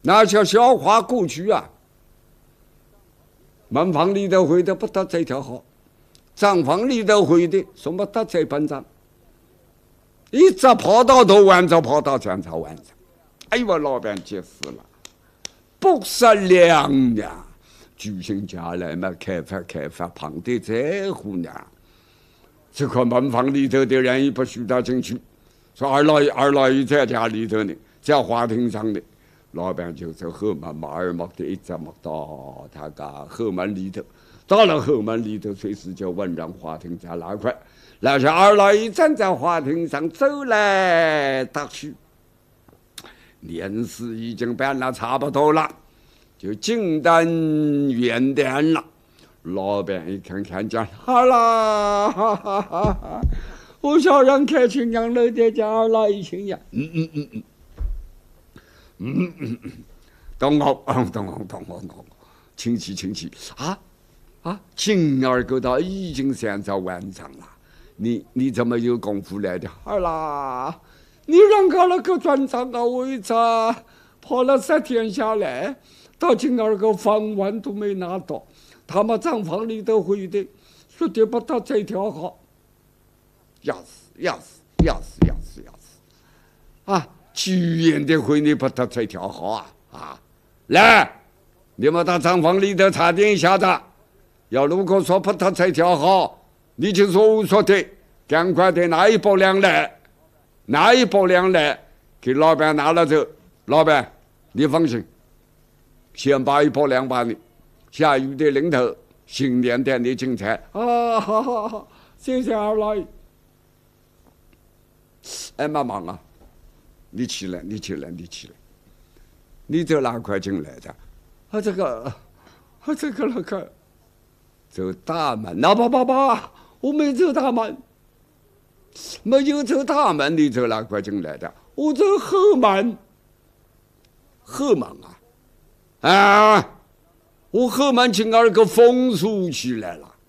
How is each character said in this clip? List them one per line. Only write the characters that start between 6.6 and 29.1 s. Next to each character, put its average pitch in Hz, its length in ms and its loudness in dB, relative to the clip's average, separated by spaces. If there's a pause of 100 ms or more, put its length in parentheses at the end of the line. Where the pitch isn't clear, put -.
房 185 260 0
里 233 140 -2
头 202 200 4
会 170 240 4
的 180 160 0 (120)
什 - 180 -8
么 190 140 -4
得 220 180 -4
这 170 180 -2
本 147 240 -2
账， 143 160 -10 (1500)
一 339 180 8
直 359 240 0
跑 220 300 4
到 254 200 8
头 202 200 8
晚， 180 240 6
就 165 120 6
跑 143 220 0
到 135 160 -2
前 95 240 -4
朝 82 140 -12
晚 80 200 -8
上。 - 100 -20 (640)
哎 240 100 0
呦， 202 180 0
老 143 200 -2
板 110 160 -6 (100)
急 95 180 -12
死 - 300 -18
了， - 140 -20 (960)
不 349 240 4
是 - 220 0 (100)
两 156 800 4
呀， 92 300 -8 (500)
举 101 260 -10
行 101 240 -6
家 87 300 -10
来 87 180 -6
嘛， 90 240 -6
开 90 240 -8
发 92 200 -10
开 76 260 -10
发， 85 220 -10
胖 78 320 -14
得 123 180 -6
这 160 500 -6
乎 101 280 -10
呢？ 85 120 -8 (1200)
这 143 160 -4
个 123 160 0
门 123 260 0
房 127 220 0
里 139 120 0
头 135 200 2
的 127 160 0
人 127 240 0
也 139 40 0
不 127 140 -4
许 123 220 -8
他 123 160 -2
进 123 200 -2
去， - 160 -8 (560)
说 139 160 -4
二 139 140 4
老 151 180 6
爷， 143 100 4
二 139 200 2
老 135 180 4
爷 135 140 2
在 135 220 2
家 117 240 -2
里 110 180 -6
头 107 160 -2
呢， 92 100 -6 (280)
在 147 200 2
花 117 240 -2
厅 120 240 -2
上 107 220 -6
呢。 98 80 -4 (540)